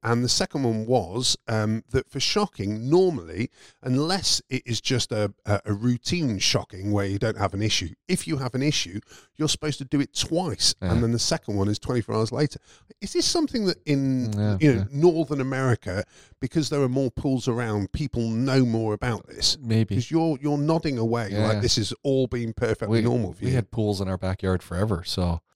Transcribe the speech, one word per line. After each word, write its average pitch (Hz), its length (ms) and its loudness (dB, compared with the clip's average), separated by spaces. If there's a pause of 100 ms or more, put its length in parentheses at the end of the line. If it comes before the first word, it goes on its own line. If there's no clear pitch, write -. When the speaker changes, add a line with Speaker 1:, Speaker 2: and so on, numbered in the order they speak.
Speaker 1:
And 117 220 2
the 123 40 0
second - 360 0
one 110 220 0
was, 113 500 0 (100)
um, 110 440 0
that - 200 -2
for - 100 -8
shocking, 113 680 -2
normally, 131 600 2 (320)
unless 151 640 0
it 131 180 -6
is 117 140 -4
just - 320 -2
a, 104 200 -2 (140)
a, 104 200 2
a 107 60 -2
routine 123 640 0
shocking 98 520 -2
where 101 160 0
you 98 120 -2
don't 110 200 -2
have 98 160 0
an 98 80 -2
issue, 104 280 -2 (180)
if 180 180 -2
you 156 120 -2
have 127 160 -6
an 131 80 -2
issue, 139 360 -2 (380)
you're 151 120 0
supposed 151 300 -4
to 147 60 -10
do 143 160 0
it - 140 -4
twice, - 680 0
Speaker 2:
Yeah. 90 100 0
Speaker 1:
and 117 100 4
then 117 100 2
the 120 60 2
second 113 380 -2
one 98 120 2
is 104 100 0
twenty-four 120 360 -2
hours 110 180 0
later. 139 260 -2 (420)
Is 196 120 -10
this 359 140 2
something 269 400 0
that 180 200 0
in, 135 460 2
Speaker 2:
Yeah, 104 280 2
Speaker 1:
you 147 140 8
know, 113 60 2
Speaker 2:
yeah. 98 100 0
Speaker 1:
Northern 151 500 2
America, 131 640 0 (380)
because 147 300 0
there 147 120 0
are 131 60 2
more 127 220 0
pools 131 360 -2
around, 113 460 0
people 120 380 -2
know 131 340 4
more 113 300 0
about 113 340 -4
this? - 320 -2
Speaker 2:
Maybe. 110 340 2
Speaker 1:
'Cause 123 160 -2
you're, 160 300 2
you're 147 180 0
nodding 156 400 0
away 113 320 0
Speaker 2:
Yeah. 107 160 0
Speaker 1:
like 107 160 2
this 117 140 2
has 107 160 0 (100)
all 135 240 2
been 117 280 -4
perfectly 110 460 0
Speaker 2:
We, 110 40 2
Speaker 1:
normal 117 300 0
for - 100 -8
Speaker 2:
we 123 60 0
Speaker 1:
you. 131 60 2
Speaker 2:
had 117 140 0
pools 104 300 0
in 95 80 -2
our 95 100 -2
backyard 95 440 0
forever, 92 420 -2
so. 87 360 -2 (160)